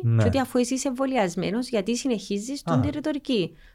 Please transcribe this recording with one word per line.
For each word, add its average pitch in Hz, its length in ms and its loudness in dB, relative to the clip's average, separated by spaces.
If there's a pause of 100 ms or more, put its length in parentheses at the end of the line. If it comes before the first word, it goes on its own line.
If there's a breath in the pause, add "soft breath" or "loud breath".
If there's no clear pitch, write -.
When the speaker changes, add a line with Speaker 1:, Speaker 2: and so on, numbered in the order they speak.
Speaker 1:
Ναι. 113 180 4
Speaker 2:
και 214 60 4
ότι 269 120 4
αφού 254 200 0
εσύ 247 140 0
είσαι 262 140 -2
εμβολιασμένος, 240 840 0
γιατί 220 280 0
συνεχίζεις 226 680 -4
Speaker 1:
Α. 170 80 -2
Speaker 2:
την 254 80 4
τη 294 80 0
ρητορική. 285 640 -2 (220 soft breath)